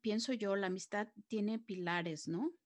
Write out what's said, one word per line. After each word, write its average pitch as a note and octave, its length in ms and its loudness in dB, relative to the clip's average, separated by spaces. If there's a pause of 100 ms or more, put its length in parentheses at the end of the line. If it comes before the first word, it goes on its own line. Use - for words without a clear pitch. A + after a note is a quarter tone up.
pienso A3+ 320 2
yo, G3+ 220 2
la G3 100 2
amistad G3+ 420 -2 (200)
tiene G#3+ 300 0
pilares, F3 680 -2
¿no? A3 240 0 (140)